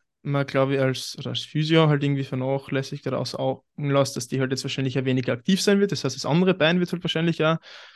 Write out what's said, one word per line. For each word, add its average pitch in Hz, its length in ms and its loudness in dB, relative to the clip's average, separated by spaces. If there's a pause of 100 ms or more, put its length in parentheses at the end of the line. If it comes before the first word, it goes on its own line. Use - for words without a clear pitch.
(220)
man, 143 240 -2
glaub 135 240 2
ich, 139 100 0
als, 131 380 -2
oder 127 140 -10
als 120 100 -6
Physio 156 480 4
halt 143 140 2
irgendwie 139 200 0
vernachlässigt 135 840 -4
oder 123 120 -2
außer 127 200 -6
Augen 135 500 -4
lässt, 139 260 2
dass 135 120 -6
die 131 120 -4
halt 131 120 0
jetzt 131 120 -4
wahrscheinlich 131 300 -4
ja 135 100 0
weniger 127 300 0
aktiv 185 280 0
sein 202 180 4
wird. 202 120 2
Das 143 120 -4
heißt, 135 120 -2
das - 100 -10
andere 175 280 4
Bein 175 260 2
wird 180 120 -2
halt 175 120 -6
wahrscheinlich 165 360 0
ja 160 200 2 (360)